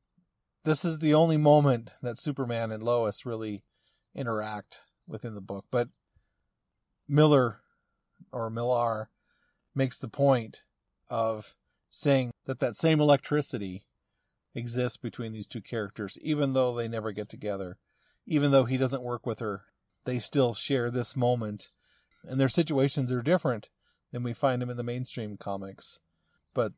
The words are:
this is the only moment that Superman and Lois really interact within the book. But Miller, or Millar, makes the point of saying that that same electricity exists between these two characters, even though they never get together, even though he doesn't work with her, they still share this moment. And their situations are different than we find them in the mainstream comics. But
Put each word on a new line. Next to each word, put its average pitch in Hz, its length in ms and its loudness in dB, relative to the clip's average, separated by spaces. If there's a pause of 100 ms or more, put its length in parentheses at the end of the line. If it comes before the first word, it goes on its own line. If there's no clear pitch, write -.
(640)
this 156 200 2
is 160 140 -2
the 151 160 4
only 156 240 6
moment 143 540 6 (100)
that 120 160 -6
Superman 117 520 -4
and 110 120 -8
Lois 117 420 0
really 110 400 -6 (500)
interact 107 680 -6 (280)
within 117 260 -10
the 104 60 -12
book. 98 300 -10
But 123 180 0 (1200)
Miller, 143 520 4 (720)
or 113 180 -6
Millar, 117 580 0 (680)
makes 135 240 -2
the 123 100 -8
point 135 540 2 (460)
of 113 480 -4 (320)
saying 131 440 0 (120)
that 131 160 -6
that 120 160 -2
same 160 240 4
electricity 135 840 2 (680)
exists 120 440 -4
between 113 340 -8
these 110 140 -10
two 107 160 -10
characters, 104 580 -6
even 147 320 0
though 127 220 2
they 117 120 -4
never 110 260 -4
get 104 160 -6
together, 98 500 -6 (480)
even 147 240 2
though 135 140 6
he 123 120 -2
doesn't 127 260 -2
work 120 240 -6
with 113 120 -4
her, 104 240 -4 (420)
they 127 140 -4
still 123 360 2
share 123 360 -2
this 120 260 -4
moment. 117 540 -2 (520)
And 131 160 -6
their 135 120 4
situations 139 600 2
are 123 120 0
different 135 480 0 (420)
than 123 100 -6
we 120 120 -4
find 127 260 2
them 123 100 -4
in 120 60 -6
the 120 60 -6
mainstream 120 540 -6
comics. 98 640 -10 (520)
But 113 260 -2